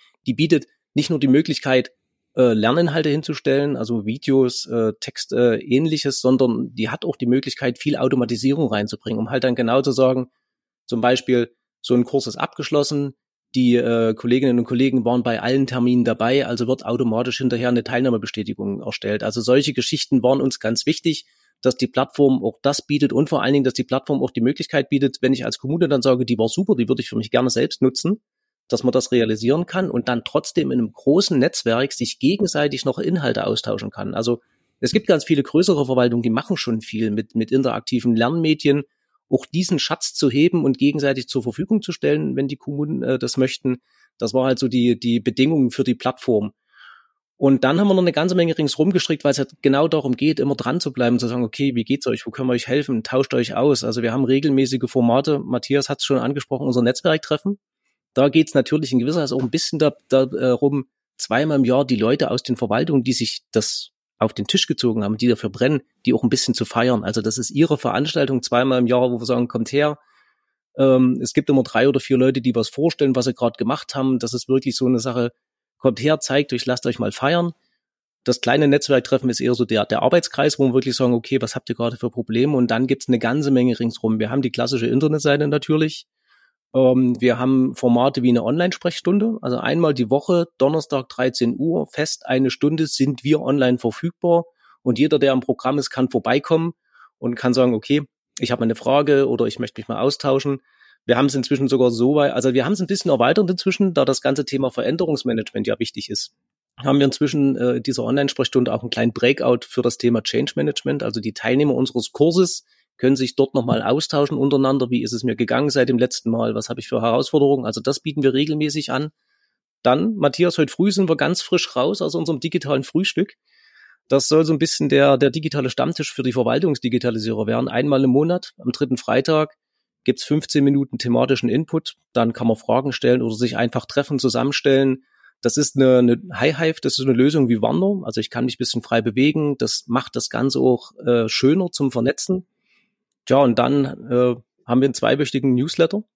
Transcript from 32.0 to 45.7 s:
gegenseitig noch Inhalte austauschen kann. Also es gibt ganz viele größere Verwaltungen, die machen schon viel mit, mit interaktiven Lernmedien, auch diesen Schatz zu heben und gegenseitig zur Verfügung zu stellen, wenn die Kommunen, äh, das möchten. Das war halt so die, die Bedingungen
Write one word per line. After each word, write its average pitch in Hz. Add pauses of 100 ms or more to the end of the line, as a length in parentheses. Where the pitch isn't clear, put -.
gegenseitig 147
noch 135
Inhalte 127
austauschen 104
kann. 101
Also 113 (380)
es 123
gibt 208
ganz 165
viele 143
größere 160
Verwaltungen, 123
die 120
machen 110
schon 113
viel 110
mit, 107
mit 113
interaktiven 123
Lernmedien, 147 (460)
auch -
diesen 170
Schatz -
zu 127
heben 156
und 135
gegenseitig 139
zur 123
Verfügung 185
zu -
stellen, 151
wenn 139
die 139
Kommunen, 147
äh, 123
das 123
möchten. 131 (400)
Das 113
war 131
halt 131
so 135
die, 120
die 117
Bedingungen 131